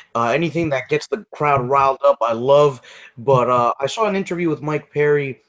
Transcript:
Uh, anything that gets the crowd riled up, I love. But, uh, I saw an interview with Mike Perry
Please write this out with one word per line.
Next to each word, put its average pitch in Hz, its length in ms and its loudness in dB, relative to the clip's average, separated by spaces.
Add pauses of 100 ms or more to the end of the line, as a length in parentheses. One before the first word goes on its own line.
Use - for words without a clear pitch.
(160)
Uh, 117 140 0
anything 160 400 -2
that 131 180 -4
gets 151 200 -4
the 202 260 -8
crowd 139 340 0
riled 135 380 2
up, 143 160 4
I 117 100 0
love. 135 500 2 (360)
But, 123 320 2
uh, 120 320 2
I 139 60 -2
saw 220 180 -2
an 202 100 -2
interview 180 340 -4
with 139 120 -4
Mike 147 320 -6
Perry 147 560 0